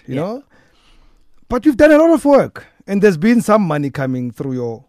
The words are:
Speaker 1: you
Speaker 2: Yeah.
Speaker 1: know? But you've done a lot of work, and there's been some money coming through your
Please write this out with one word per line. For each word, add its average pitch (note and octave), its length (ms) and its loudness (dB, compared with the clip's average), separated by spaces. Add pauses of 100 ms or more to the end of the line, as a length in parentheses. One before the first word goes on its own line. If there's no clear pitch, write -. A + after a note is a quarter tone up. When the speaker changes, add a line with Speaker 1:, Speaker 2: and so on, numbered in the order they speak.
Speaker 1:
you C3+ 80 -8
Speaker 2:
Yeah. D3 60 -4
Speaker 1:
know? A3+ 220 -10 (1040)
But B3 160 -4
you've C#4+ 120 2
done D4+ 140 6
a D4 60 6
lot E4 160 4
of C#4 100 0
work, C4+ 440 0 (200)
and G3 140 -4
there's G3 160 4
been A3 240 2
some G#3 220 0
money D3 260 -4
coming B2+ 420 -6
through C3+ 220 -10
your A#2+ 360 -8